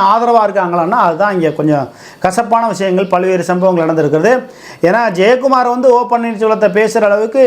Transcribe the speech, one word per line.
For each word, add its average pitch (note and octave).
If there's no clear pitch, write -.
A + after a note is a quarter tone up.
ஆதரவா A#3
இருக்காங்களான்னா F#3
அதுதான் F#3+
இங்க D#3+
கொஞ்சம் D3+
கசப்பான A3+
விஷயங்கள், F#3+
பல்வேறு F3+
சம்பவங்கள் F3+
நடந்திருக்கிறது. D#3
ஏன்னா G3
ஜெயக்குமார் B3
வந்து B3
ஓ A#3+
பன்னீர்செல்வத்தை A3
பேசுற G#3+
அளவுக்கு A3